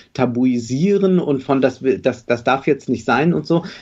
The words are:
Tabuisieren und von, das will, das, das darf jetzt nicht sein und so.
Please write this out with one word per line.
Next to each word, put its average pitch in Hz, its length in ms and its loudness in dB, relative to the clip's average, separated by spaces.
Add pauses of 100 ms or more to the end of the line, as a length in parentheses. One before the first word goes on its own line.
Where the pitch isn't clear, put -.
(160)
Tabuisieren 127 1040 0
und 139 240 -2
von, 135 180 0
das 135 220 0
will, 113 160 0
das, 120 260 -4
das 120 180 -2
darf 135 220 0
jetzt 139 240 -2
nicht 120 160 -4
sein 143 300 2
und 151 100 -4
so. 170 200 0 (160)